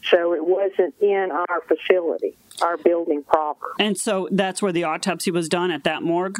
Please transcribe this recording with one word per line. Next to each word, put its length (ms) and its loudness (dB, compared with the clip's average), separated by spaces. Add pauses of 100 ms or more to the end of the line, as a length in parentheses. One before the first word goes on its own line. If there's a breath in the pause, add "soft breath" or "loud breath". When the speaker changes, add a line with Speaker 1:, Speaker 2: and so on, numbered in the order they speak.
Speaker 1:
So 240 4
it 120 -2
wasn't 540 2
in 320 2
our 300 -2
facility, 720 0 (260)
our 140 0
building 480 0
proper. 440 -2 (120)
Speaker 2:
And 180 2
so 320 -2
that's 320 0
where 120 0
the 100 0
autopsy 480 -2
was 160 0
done, 240 0
at 140 -4
that 180 -2
morgue 360 0